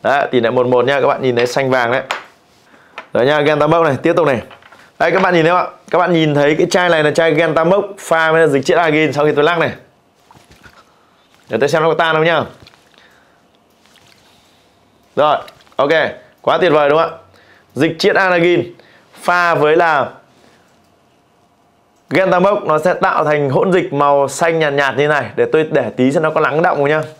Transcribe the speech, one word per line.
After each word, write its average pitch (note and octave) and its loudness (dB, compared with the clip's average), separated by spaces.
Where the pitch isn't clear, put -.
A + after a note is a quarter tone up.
Đấy, C3+ 0
tỷ B2 2
lệ A2+ 0
một B2 0
một B2 2
nha, C#3 0
các C3 0
bạn C3+ -2
nhìn B2 0
thấy A#2+ 0
xanh C3 -2
vàng B2 0
đấy. C3 -2
Rồi A#2 0
nha, D3 2
Gentamok D3+ 2
này, C#3 0
tiếp E3 0
tục D3 2
này. A#2+ -2
Đây, E3 0
các F#3+ 0
bạn F3+ 0
nhìn E3 2
thấy E3 2
không F3 2
ạ? - -4
Các D#3+ 0
bạn F3 0
nhìn D#3 0
thấy C#3+ 2
cái F3+ 0
chai F3+ 0
này D#3 2
là D3+ 2
chai E3 0
Gentamok E3 0
pha D#3+ 0
với E3 2
dịch C#3 0
chiết E3 0
Anagin D#3 0
sau D3 -2
khi D3+ 0
tôi D3 0
lắc E3+ 0
này. C#3+ 0
Để A2+ -4
tôi C#3+ 0
xem D#3 0
nó E3 2
có D#3+ 2
tan D#3+ 0
không D#3 2
nhá. D#3+ 0
Rồi, D3 2
ok, C#3 0
quá D3+ -2
tuyệt E3+ 2
vời D3 2
đúng D3+ 2
không - -2
ạ? - -20
Dịch E3 -2
chiết G3 0
Anagin F3 0
pha F3 0
với D3+ 2
là D#3 0
Gentamok F3+ 0
nó D3+ 0
sẽ E3+ 0
tạo F3+ -2
thành D3 -2
hỗn F#3 0
dịch F3+ -2
màu C#3+ 2
xanh E3 -2
nhạt D3+ 0
nhạt C#3 0
như D3 0
này. C3+ -2
Để A#2+ 2
tôi D#3 0
để C#3 0
tí B2+ 2
xem E3 0
nó D#3 0
có D#3 -2
lắng D3 0
động F3+ 0
không C#3+ 0
nhá. D#3 0